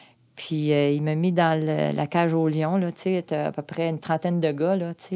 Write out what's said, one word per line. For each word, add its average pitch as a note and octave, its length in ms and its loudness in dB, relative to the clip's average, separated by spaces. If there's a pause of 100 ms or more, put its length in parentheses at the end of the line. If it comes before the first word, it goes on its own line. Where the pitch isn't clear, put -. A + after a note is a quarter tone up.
(360)
Puis, D3+ 380 -2
euh, C#3+ 180 4
il D3 120 0
m'a D3+ 100 0
mis E3+ 180 2
dans E3 280 4
le, D3+ 360 0
la D3 120 -2
cage E3+ 260 2
aux E3 140 2
lions, D#3 300 0
là, F3 140 0
tu - 100 -12
sais, F#3 260 -2
t'as D3+ 200 -2
à D3+ 40 -4
peu D3 100 -8
près E3 280 -4
une D#3 100 -4
trentaine E3+ 400 -2
de D#3+ 120 2
gars, D#3+ 240 0
là, E3+ 200 -4
tu - 80 -20 (120)